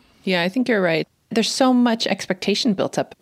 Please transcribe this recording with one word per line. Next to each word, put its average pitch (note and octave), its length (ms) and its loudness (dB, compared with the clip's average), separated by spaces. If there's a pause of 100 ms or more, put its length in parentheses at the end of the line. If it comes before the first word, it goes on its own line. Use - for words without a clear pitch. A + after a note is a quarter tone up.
(240)
Yeah, F3+ 180 0
I F3 60 -2
think B3 200 -2
you're A3 120 2
right. E3 260 0 (220)
There's A3 220 0
so C4 220 2
much A#3+ 340 2
expectation G3+ 680 -2
built - 240 -2
up - 220 -4